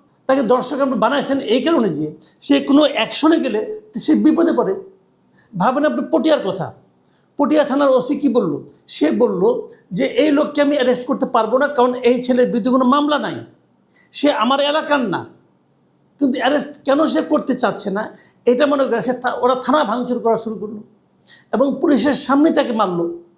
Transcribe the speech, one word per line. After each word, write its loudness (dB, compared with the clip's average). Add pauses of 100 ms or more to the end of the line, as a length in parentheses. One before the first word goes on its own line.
(280)
তাকে 2
দর্শক 0
আপনি 0
বানাইছেন 0
এই 0
কারণে 2
যে -6 (280)
সে 2
কোনো 4
অ্যাকশনে 2
গেলে -4 (160)
সে 2
বিপদে 2
পড়ে। 0 (840)
ভাবেন 0
আপনি -2 (100)
পটিয়ার 2
কথা, -6 (640)
পটিয়া 2
থানার 0
ওসি 0
কী 0
বলল? 0 (280)
সে 0
বলল 0 (240)
যে, -2
"এই 2
লোককে 0
আমি 2
অ্যারেস্ট 0
করতে -2
পারবো 0
না, 2
কারণ 0
এই 0
ছেলের 2
বিরুদ্ধে -2
কোনো 2
মামলা 2
নাই, -8 (680)
সে 2
আমার 0
এলাকার 0
না।" -4 (920)
কিন্তু 0
অ্যারেস্ট -2
কেন 2
সে 0
করতে 0
চাচ্ছে -4
না, -6 (300)
এটা 4
মনে 0
করে -2
সে -2
থা-, -4
ওরা 2
থানা 0
ভাঙচুর -4
করা 0
শুরু -8
করলো -12 (680)
এবং 0
পুলিশের 2
সামনে 2
তাকে -2
মারলো। -2 (200)